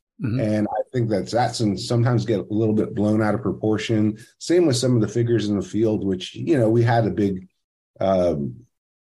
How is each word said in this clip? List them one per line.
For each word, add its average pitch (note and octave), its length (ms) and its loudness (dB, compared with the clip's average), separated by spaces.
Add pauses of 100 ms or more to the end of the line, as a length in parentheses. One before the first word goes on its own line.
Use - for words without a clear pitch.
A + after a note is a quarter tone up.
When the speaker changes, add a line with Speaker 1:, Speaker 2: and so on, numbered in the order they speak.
(240)
Speaker 1:
Mm-hmm. A#2 160 -2
Speaker 2:
And G#2+ 280 0
I A2 140 -4 (120)
think A#2+ 160 0
that F#2+ 220 -2
that's, A#2+ 300 -2
and G2+ 180 0
sometimes A#2+ 460 0
get G#2+ 160 0
a F#2+ 120 -8
little G#2+ 220 0
bit G#2+ 180 0
blown G#2+ 300 0
out G#2+ 100 0
of G#2 80 -4
proportion. G#2+ 760 -2 (180)
Same E3+ 300 2
with C3 80 2
some B2+ 180 0
of A#2 80 4
the G2+ 60 2
figures A#2 420 0
in G#2 60 0
the F2+ 100 -2
field, G#2+ 400 0
which, F#2 300 -4
you C3+ 240 0
know, A2 100 4
we A#2 140 4
had A#2 240 2
a F#2 40 -2
big, F#2 360 -2 (540)
um, F2 540 0 (500)